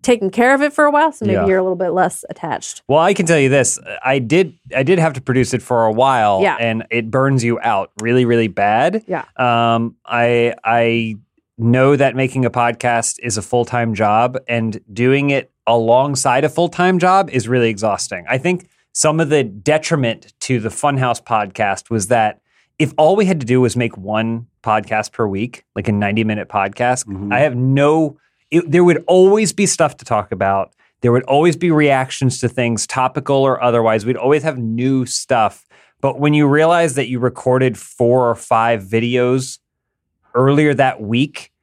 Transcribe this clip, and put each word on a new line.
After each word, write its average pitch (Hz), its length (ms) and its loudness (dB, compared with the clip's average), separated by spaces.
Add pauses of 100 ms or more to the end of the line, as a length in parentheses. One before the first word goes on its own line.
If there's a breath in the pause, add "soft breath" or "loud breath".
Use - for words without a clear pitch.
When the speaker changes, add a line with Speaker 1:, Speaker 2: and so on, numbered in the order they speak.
Speaker 1:
taking 226 280 0
care 240 240 2
of 277 80 2
it 294 120 -2
for 302 100 2
a 294 80 4
while, 294 220 2
so - 120 -10
maybe 190 100 0
Speaker 2:
Yeah. 185 120 0
Speaker 1:
you're 190 120 2
a - 20 0
little 185 160 -2
bit 175 140 -2
less 165 380 -2
attached. - 600 -10
Speaker 2:
Well, 147 100 4
I 185 140 4
can 185 120 -2
tell 165 140 4
you 135 80 4
this. 131 320 2 (240)
I 135 160 0
did, 151 340 0 (220)
I 135 80 0
did 175 160 2
have 160 140 0
to 127 80 -12
produce 127 320 0
it 113 80 -4
for 117 240 0
a 110 80 2
while, 110 480 2
Speaker 1:
Yeah. 180 180 0
Speaker 2:
and 113 320 -2
it 117 180 -2
burns 131 360 2
you 117 160 0
out 101 300 -2 (100)
really, 123 240 2
really 117 240 2
bad. 123 580 0
Speaker 1:
Yeah. 170 160 -6 (140)
Speaker 2:
Um, 117 580 0 (100)
I, 120 500 0 (100)
I 117 500 0 (420)
know 127 380 4
that 135 220 0
making 131 260 -2
a 117 80 0
podcast 120 720 -2
is 110 140 -6
a 104 40 -6
full-time 117 520 -2
job, 110 440 0 (120)
and 113 320 -4 (100)
doing 131 380 0
it 139 200 -4 (160)
alongside 127 760 2
a 151 60 0
full-time 175 500 0
job 185 300 2
is 113 180 -2
really 120 220 2
exhausting. 98 580 -4
I 127 100 -2
think 175 300 -4 (240)
some 156 300 0
of 147 80 -2
the 143 160 2
detriment 123 960 -2
to 123 180 -2
the 107 100 -6
Funhouse 131 540 -2
podcast 101 680 -4
was 104 200 -4
that 113 320 0 (360)
if 151 200 -2
all 156 180 4
we 208 100 2
had 180 140 0
to 127 60 -6
do 127 160 2
was 117 160 0
make 117 200 -2
one 113 500 -4 (140)
podcast 107 520 -2
per 117 140 -2
week, 104 360 -6 (120)
like 104 120 -4
a 113 40 0
ninety-minute 104 580 -2
podcast, 117 560 -2
Speaker 3:
Mm-hmm. 101 280 -8
Speaker 2:
I 123 60 0
have 143 160 0
no, 143 640 2 (340)
it, 170 180 0
there 175 140 4
would 175 240 4
always 190 460 4
be 202 120 0
stuff - 320 -2
to - 80 -20
talk 104 260 -2
about. 98 420 -2 (280)
There 120 100 2
would 120 120 2
always 151 320 2
be 175 160 -2
reactions 135 680 0
to 120 80 -2
things, 117 380 -2
topical 135 500 -2
or 135 260 2
otherwise. 113 420 2
We'd 123 120 -2
always 135 260 0
have 147 140 -4
new 123 480 -2
stuff. - 600 -2 (360 soft breath)
But 135 180 -2
when 147 140 2
you 147 140 4
realize 156 480 2
that 131 120 -2
you 123 120 -6
recorded 127 580 0
four 123 520 0
or 113 60 0
five 113 480 0
videos 123 760 -2 (760)
earlier 143 380 2
that 131 280 0
week 117 500 -4 (120)